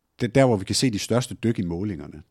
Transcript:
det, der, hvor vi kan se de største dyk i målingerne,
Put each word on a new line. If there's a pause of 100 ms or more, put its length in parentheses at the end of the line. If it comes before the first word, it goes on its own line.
(220)
det,
der,
hvor
vi
kan
se
de
største
dyk
i
målingerne,